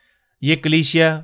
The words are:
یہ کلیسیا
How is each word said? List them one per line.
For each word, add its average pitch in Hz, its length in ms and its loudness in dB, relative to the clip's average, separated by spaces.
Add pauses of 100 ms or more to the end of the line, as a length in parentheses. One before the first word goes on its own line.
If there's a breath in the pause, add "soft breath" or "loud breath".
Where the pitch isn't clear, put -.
(420)
یہ 151 140 0
کلیسیا 156 680 0